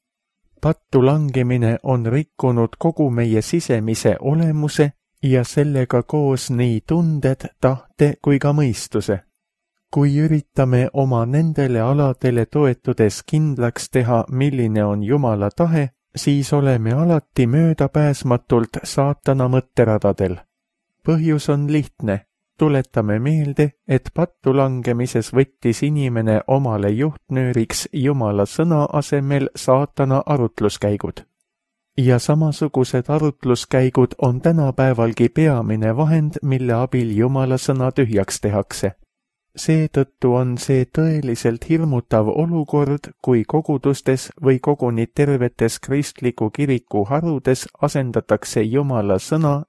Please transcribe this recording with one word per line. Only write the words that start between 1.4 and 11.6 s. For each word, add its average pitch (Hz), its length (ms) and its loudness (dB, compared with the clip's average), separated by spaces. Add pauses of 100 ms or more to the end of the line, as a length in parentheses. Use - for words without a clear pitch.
on 127 220 -2
rikkunud 120 760 -2
kogu 156 320 0
meie 117 300 2
sisemise 113 800 0
olemuse 151 720 0 (320)
ja 127 200 2
sellega 131 600 0
koos 139 460 -2
nii 120 380 0
tunded, 156 640 -2 (120)
tahte 139 600 0
kui 143 180 2
ka 143 140 0
mõistuse. 110 680 -2 (720)
Kui 143 320 2
üritame 135 680 0
oma 127 320 0
nendele 139 560 0